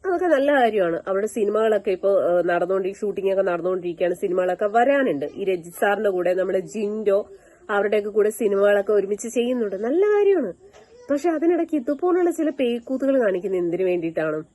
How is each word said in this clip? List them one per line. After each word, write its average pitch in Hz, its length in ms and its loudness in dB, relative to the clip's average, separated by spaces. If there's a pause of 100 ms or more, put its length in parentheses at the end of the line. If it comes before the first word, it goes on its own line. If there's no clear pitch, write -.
അതൊക്കെ 359 180 0
നല്ല 285 300 2
കാര്യമാണ്. 214 520 2
അവരുടെ 196 200 -2
സിനിമകളൊക്കെ 214 640 0
ഇപ്പൊ, 190 300 2
ആ, 175 240 2
നടന്നുകൊണ്ട്, 180 420 0
ഈ 196 60 -6
ഷൂട്ടിംഗ് 196 380 -4
ഒക്കെ 190 100 2
നടന്നുകൊണ്ടിരിക്കുകയാണ്. 175 720 -2
സിനിമകളൊക്കെ 185 500 -2
വരാനുണ്ട്. 233 600 2 (100)
ഈ 196 80 -8
രജിത് 175 380 -4
സാറിന്റെ 208 280 0
കൂടെ 180 240 0
നമ്മുടെ 185 260 0
ജിൻഡോ 202 680 -2 (400)
അവരുടെയൊക്കെ 208 400 0
കൂടെ 208 200 2
സിനിമകളൊക്കെ 202 640 2
ഒരുമിച്ച് 202 340 0
ചെയ്യുന്നുണ്ട്. 233 480 -2
നല്ല 262 300 0
കാര്യമാണ്. 392 480 2 (580)
പക്ഷെ 294 180 0
അതിനിടയ്ക്ക് 330 460 0
ഇതുപോലുള്ള 339 560 0
ചില 311 180 -2
പേക്കൂത്തുകൾ 262 720 -2
കാണിക്കുന്നത് 190 400 0
എന്തിനു 175 220 -2
വേണ്ടിയിട്ടാണ്? 165 600 -2 (120)